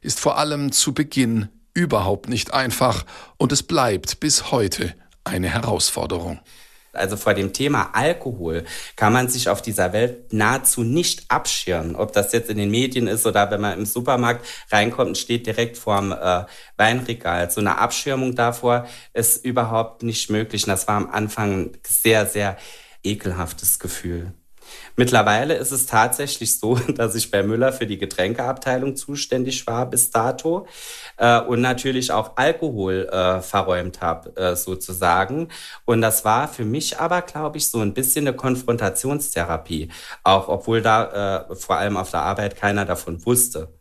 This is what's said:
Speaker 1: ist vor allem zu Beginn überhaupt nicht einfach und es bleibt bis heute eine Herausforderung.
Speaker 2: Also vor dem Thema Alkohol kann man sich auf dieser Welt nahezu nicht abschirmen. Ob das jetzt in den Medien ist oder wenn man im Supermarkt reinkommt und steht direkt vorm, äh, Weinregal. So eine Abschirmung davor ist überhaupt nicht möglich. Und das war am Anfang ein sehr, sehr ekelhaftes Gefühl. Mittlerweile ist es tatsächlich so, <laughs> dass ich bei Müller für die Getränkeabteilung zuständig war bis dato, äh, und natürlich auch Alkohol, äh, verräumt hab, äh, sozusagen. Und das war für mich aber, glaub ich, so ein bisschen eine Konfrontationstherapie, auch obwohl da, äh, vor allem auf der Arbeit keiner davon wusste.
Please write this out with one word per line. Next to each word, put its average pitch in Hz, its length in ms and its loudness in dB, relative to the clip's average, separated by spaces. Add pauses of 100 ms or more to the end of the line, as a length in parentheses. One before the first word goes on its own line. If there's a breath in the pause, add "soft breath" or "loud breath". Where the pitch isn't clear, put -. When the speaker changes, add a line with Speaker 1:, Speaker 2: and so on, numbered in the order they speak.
Speaker 1:
ist - 180 -4
vor - 180 2
allem 147 340 0
zu - 220 2
Beginn 120 560 0 (240)
überhaupt 107 560 0
nicht 120 240 -4
einfach 127 500 2 (340 loud breath)
und 123 140 2
es 139 120 2
bleibt 123 560 0
bis - 320 0
heute 98 420 0 (300 soft breath)
eine 90 240 -2
Herausforderung. 87 920 -2 (540 loud breath)
Speaker 2:
Also 98 240 -2
vor 104 160 2
dem 98 200 0
Thema 135 400 0
Alkohol 107 720 -2 (300 loud breath)
kann 110 180 4
man 127 140 4
sich 123 220 0
auf 101 120 2
dieser 95 320 0
Welt 123 380 0
nahezu 117 520 2
nicht 147 460 0
abschirmen. 85 680 -2
Ob - 180 -2
das 101 200 2
jetzt 113 160 0
in 107 80 -2
den 101 140 0
Medien 123 360 2
ist 110 180 0
oder 101 240 4
wenn 104 120 0
man 98 180 -2
im 107 60 -2
Supermarkt 123 600 0 (260 loud breath)
reinkommt 107 380 2
und 92 80 -4
steht 120 300 -2
direkt 117 300 -2
vorm, 98 340 0
äh, 90 340 0 (320 loud breath)
Weinregal. 110 720 2
So 110 120 -2
eine 101 180 2
Abschirmung 127 560 0
davor 120 500 2 (280 loud breath)
ist - 300 2
überhaupt 117 600 0
nicht 113 260 -4
möglich. 107 340 0
Und 104 60 0
das 95 180 0
war 104 100 2
am 101 120 0
Anfang 104 440 -2
ein 92 180 -2 (160)
sehr, 110 400 4
sehr 101 300 -2 (460 loud breath)
ekelhaftes 90 760 -2
Gefühl. 87 540 -6 (640 loud breath)
Mittlerweile 120 600 4
ist - 160 -2
es 135 140 0
tatsächlich 120 760 0
so, 117 160 2
<laughs> 120 200 0
dass 113 200 0
ich 113 140 -2
bei 98 140 2
Müller 117 300 2
für 117 120 -4
die 101 120 -6
Getränkeabteilung 127 1000 -2
zuständig 131 720 -4
war 117 220 -2
bis - 200 0
dato, 131 580 0 (500 loud breath)
äh, 120 240 6
und 120 200 2
natürlich 127 500 0
auch 107 260 0
Alkohol, 120 720 0
äh, 92 300 2
verräumt 92 600 -2
hab, 82 380 -4
äh, 90 160 2
sozusagen. 92 920 0 (360 loud breath)
Und 113 160 4
das 110 240 2
war 120 220 4
für 117 180 -6
mich 135 340 -4
aber, 170 220 0
glaub 156 340 -6
ich, 151 140 -2
so 117 120 0
ein 101 120 0
bisschen 139 340 0
eine 127 80 -2
Konfrontationstherapie, 113 1500 -2 (340 loud breath)
auch 95 240 4
obwohl 110 340 2
da, 101 680 2
äh, 90 60 -10
vor - 200 0
allem 98 220 0
auf 95 140 -4
der 82 100 0
Arbeit 98 340 -2
keiner 101 300 0
davon 85 400 -6
wusste. 117 420 0 (140)